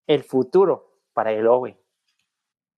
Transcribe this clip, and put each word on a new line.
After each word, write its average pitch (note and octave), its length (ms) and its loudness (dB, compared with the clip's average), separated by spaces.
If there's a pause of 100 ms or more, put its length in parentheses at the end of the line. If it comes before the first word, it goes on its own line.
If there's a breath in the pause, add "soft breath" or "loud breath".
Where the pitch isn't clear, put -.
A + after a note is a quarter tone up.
el C#3+ 180 0
futuro C#3 760 -2 (120)
para A2 180 -4
el A2 160 -2
hoy. A#2+ 300 0 (1000)